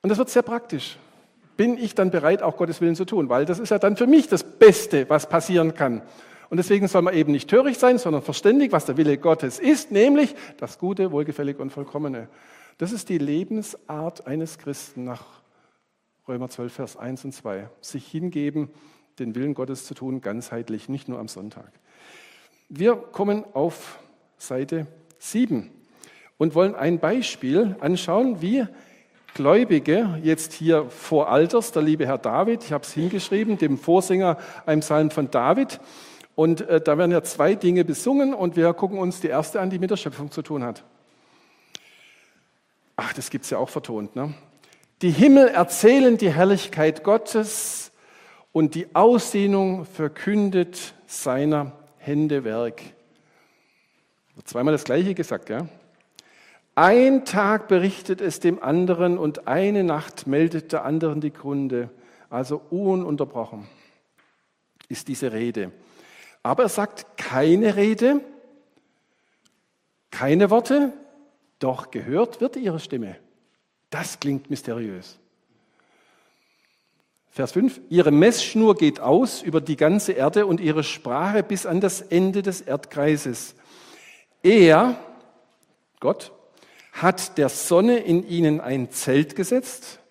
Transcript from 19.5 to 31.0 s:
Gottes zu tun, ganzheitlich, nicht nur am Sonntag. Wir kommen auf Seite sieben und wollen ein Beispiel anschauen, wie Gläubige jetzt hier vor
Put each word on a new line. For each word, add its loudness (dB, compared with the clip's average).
Gottes -10
zu -16
tun, -10
ganzheitlich, -10
nicht -10
nur -10
am -14
Sonntag. -18
Wir 2
kommen -4
auf -4
Seite -8
sieben -4
und 0
wollen 2
ein -2
Beispiel -2
anschauen, 0
wie 0
Gläubige 2
jetzt -2
hier 4
vor 0